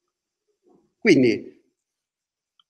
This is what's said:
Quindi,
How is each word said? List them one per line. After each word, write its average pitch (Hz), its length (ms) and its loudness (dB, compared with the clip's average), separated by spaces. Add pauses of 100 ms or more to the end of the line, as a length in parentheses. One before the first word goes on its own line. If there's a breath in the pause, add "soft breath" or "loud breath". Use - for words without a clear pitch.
(960)
Quindi, 127 640 -2 (1080)